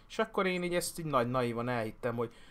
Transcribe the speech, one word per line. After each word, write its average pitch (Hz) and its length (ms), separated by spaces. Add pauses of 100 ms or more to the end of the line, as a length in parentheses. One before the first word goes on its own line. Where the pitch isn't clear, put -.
És - 100
akkor 208 260
én 180 180
így 175 120
ezt 175 240
így 165 60
nagy 127 240
naívan 120 400
elhittem, 117 460
hogy 117 140 (220)